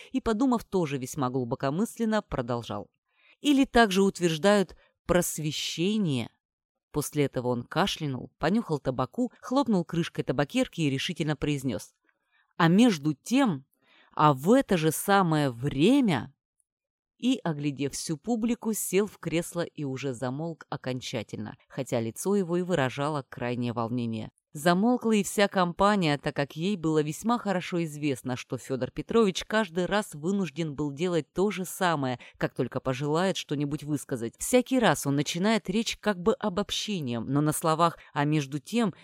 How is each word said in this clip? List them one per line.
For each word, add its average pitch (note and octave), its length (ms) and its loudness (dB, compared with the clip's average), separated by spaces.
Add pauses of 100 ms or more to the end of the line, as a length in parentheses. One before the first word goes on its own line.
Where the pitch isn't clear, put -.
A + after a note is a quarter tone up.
(120)
и, C4 80 -2
подумав A3+ 440 0
тоже D3 340 -2
весьма B2+ 320 -4
глубокомысленно, D3 920 -2
продолжал. A#2+ 720 -6 (500)
«Или C#4 240 4
также G3 380 6
утверждают F#3+ 720 2 (300)
просвещение». E3+ 1200 0 (640)
После D3 340 -2
этого B2+ 240 -2
он A#2+ 140 -2
кашлянул, D#3 760 -4
понюхал D#3+ 400 0
табаку, C3+ 640 -4
хлопнул A#3 440 0
крышкой D#3+ 400 -4
табакерки D3+ 580 -2
и C#3+ 80 2
решительно D3+ 440 -2
произнёс: C3+ 600 -4 (640)
«А E3+ 100 6
между E3+ 460 4
тем, G#3+ 500 0 (480)
а D3+ 220 4
в C#3+ 180 4
это C4 240 4
же D#3 160 2
самое D#3+ 580 2
время», C#3+ 840 2 (840)
и, B3 260 0
оглядев C#3+ 500 -4
всю D#3 240 -6
публику, A3+ 560 -2
сел G3 320 0
в - 120 -18
кресло E3+ 440 -4
и - 220 -8
уже C3 280 -6
замолк C3+ 560 -8
окончательно, A2+ 880 -8 (100)
хотя C3 320 -4
лицо A#2 380 -2
его F3 220 0
и F3+ 40 0
выражало D3 680 -2
крайнее A#2+ 420 -4
волнение. A2+ 580 -4 (220)
Замолкла G3+ 600 2
и G#3 100 4
вся G3+ 260 2
компания, F3+ 720 2
так - 180 -6
как C#3+ 200 -4
ей F#3+ 200 -2
было D#3 260 2
весьма G3+ 360 -2
хорошо F3+ 460 -2
известно, C#3+ 520 -4
что - 220 -8
Фёдор B2+ 320 -4
Петрович G#3 540 0
каждый F3+ 420 -2
раз G3 280 -4
вынужден D#3+ 600 -4
был D3 180 -4
делать E3 400 -2
то G3 180 0
же F3+ 140 -6
самое, D3 540 -2 (180)
как - 180 -4
только B2+ 260 -4
пожелает D3 580 -2
что-нибудь D3 460 -4
высказать. C3 540 -4
Всякий B3+ 400 2
раз F3+ 280 4
он C#3 100 2
начинает F#3 540 0
речь A3 260 -2
как G3 240 -2
бы F#3+ 140 2
обобщением, E3+ 920 -4
но C#3 120 2
на D3+ 120 2
словах E3 440 2 (160)
«а C#3+ 120 0
между D3 340 0
тем» G#3+ 340 -2 (120)